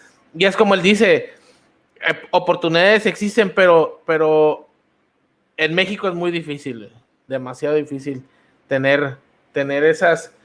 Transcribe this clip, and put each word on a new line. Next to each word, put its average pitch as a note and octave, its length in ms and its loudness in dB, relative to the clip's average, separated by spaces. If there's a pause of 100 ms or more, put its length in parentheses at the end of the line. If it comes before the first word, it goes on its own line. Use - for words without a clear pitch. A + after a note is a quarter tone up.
(340)
y E3 100 0
es F#3+ 120 0
como G3+ 180 4
él F#3 80 0
dice, G3+ 340 4 (800)
eh, D#3+ 240 -4 (100)
oportunidades F3 760 2
existen, G3+ 480 -2
pero, E3+ 520 4
pero D#3 600 2 (880)
en D#3 180 -2
México F#3+ 340 -2
es F3 60 -4
muy F3 160 -6
difícil, C#3+ 600 -10 (360)
demasiado C3 480 -6
difícil C#3+ 480 -6 (460)
tener, C#3 480 0 (360)
tener C#3 320 -2
esas, D#3+ 480 0 (120)